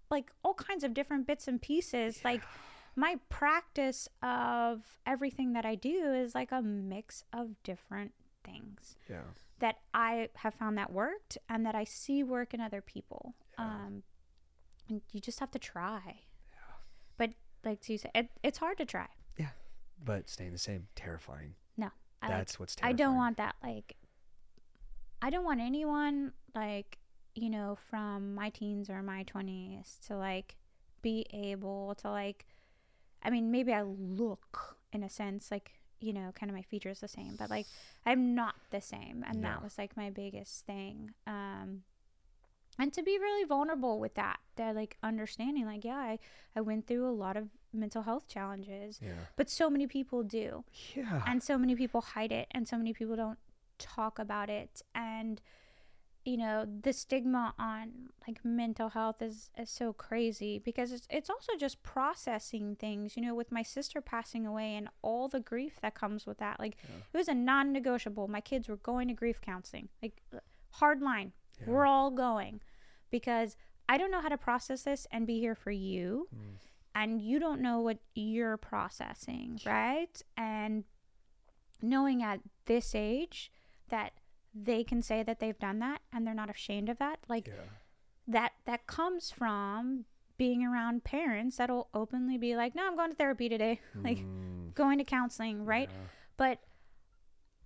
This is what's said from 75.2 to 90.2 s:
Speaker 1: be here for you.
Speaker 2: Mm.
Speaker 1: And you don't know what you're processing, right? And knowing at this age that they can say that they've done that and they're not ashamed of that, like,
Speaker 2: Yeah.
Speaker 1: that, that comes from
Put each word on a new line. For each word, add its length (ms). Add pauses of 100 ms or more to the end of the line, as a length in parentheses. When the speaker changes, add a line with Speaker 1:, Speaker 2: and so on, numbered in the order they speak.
Speaker 1:
be 140
here 140
for 160
you. 640
Speaker 2:
Mm. 240 (420)
Speaker 1:
And 220
you 160
don't 220
know 200
what 180 (160)
you're 420
processing, 1080
right? 560 (160)
And 480 (960)
knowing 420
at 180 (260)
this 280
age 580 (360)
that 240 (420)
they 280
can 200
say 200
that 160
they've 200
done 200
that 220 (120)
and 140
they're 80
not 160
ashamed 380
of 100
that, 300
like, 180
Speaker 2:
Yeah. 80 (720)
Speaker 1:
that, 260 (120)
that 220
comes 440
from 760 (320)